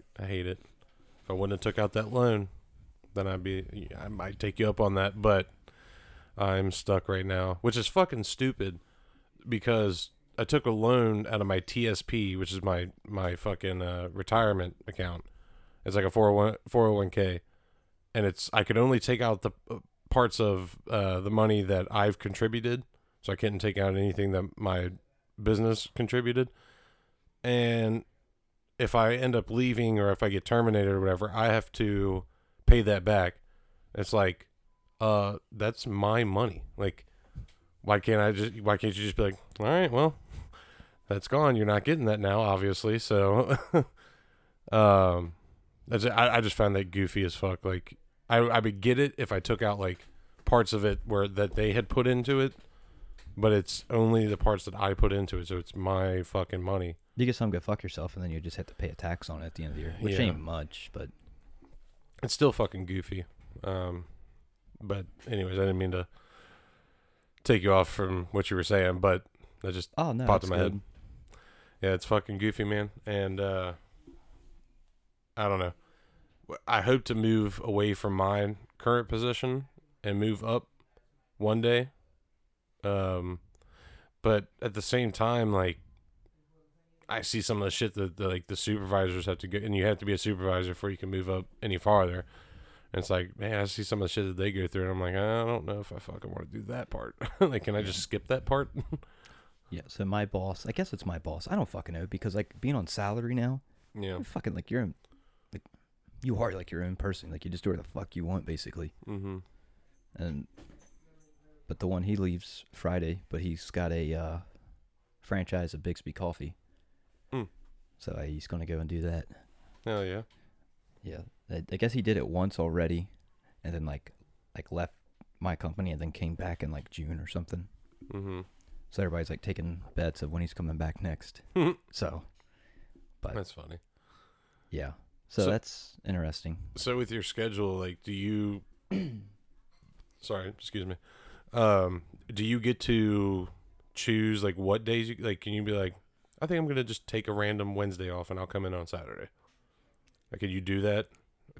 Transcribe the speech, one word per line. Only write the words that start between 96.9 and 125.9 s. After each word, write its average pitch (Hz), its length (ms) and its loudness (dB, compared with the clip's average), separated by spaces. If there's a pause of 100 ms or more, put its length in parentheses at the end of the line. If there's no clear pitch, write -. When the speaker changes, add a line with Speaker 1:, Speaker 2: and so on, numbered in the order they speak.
Speaker 1:
part." - 260 -8 (120)
<laughs> - 120 -4
Like, 139 240 2
can 104 120 -2
I 107 60 0
just 95 160 -4
Speaker 2:
Yeah. - 40 -4
Speaker 1:
skip - 260 -6
that 131 160 0
part? 135 300 0
<laughs> 147 60 -6 (920)
Speaker 2:
Yeah, 85 140 -8
so - 180 -6
my 101 200 0
boss, 95 420 -4
I - 60 -6
guess 190 200 -2
it's - 140 -8
my 87 140 -6
boss. 82 280 -8
I 180 60 -2
don't 190 140 0
fucking 92 260 -10
know, 82 100 -6
because, 95 300 -6
like, - 260 -4
being 139 140 0
on 95 140 -2
salary 117 480 -2
now, 127 240 0 (340)
Speaker 1:
Yeah. 95 220 -6
Speaker 2:
you're - 80 -6
fucking, - 280 -6
like, - 160 -8
you're 123 140 0
in, 95 120 -4 (580)
like, - 100 -14 (600)
you 123 180 0
are, 113 80 0
like, 92 220 -10
your 87 100 -4
own 90 140 -4
person. 90 340 -6
Like, 80 140 -10
you 90 80 -6
just 90 100 -8
do 98 80 0
whatever 85 160 -4
the - 140 -10
fuck - 160 -10
you 87 80 -6
want, 92 200 -4
basically. 80 500 -10 (120)
Speaker 1:
Mm-hmm. 98 320 -8 (800)
Speaker 2:
And, 76 320 -8 (1200)
but - 100 -10
the 98 80 -4
one, 92 160 0
he 101 140 0
leaves 90 560 -4
Friday, 87 560 -2
but - 140 -6
he's 82 280 -6
got 87 220 -2
a, 80 200 -2
uh, 80 260 -6 (840)
franchise 90 520 -4
of 78 120 -10
Bixby - 280 -6
Coffee. 85 440 -8 (760)
Speaker 1:
Hmm. 127 120 -4 (560)
Speaker 2:
So, - 140 -10
uh, 73 80 -8
he's 76 260 -8
gonna 85 180 -6
go 80 140 -4
and 80 80 -6
do 85 140 -4
that. 82 240 -4 (580)
Speaker 1:
Hell 107 200 -2
yeah. 95 180 -6 (840)
Speaker 2:
Yeah. 80 160 -10 (280)
I, 85 220 -8
I - 60 -4
guess - 160 0
he 123 100 0
did 104 140 2
it 64 100 -2
once 90 320 -2
already, 85 480 0 (560)
and 82 100 -8
then, 78 140 -6
like, 73 240 -10 (460)
like, - 160 -14
left 85 220 -6 (440)
my 87 160 -2
company 87 380 -4